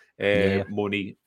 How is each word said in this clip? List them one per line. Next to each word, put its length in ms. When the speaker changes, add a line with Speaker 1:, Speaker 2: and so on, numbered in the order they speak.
Speaker 1:
uh, 60
Speaker 2:
Yeah. 440
Speaker 1:
money. 580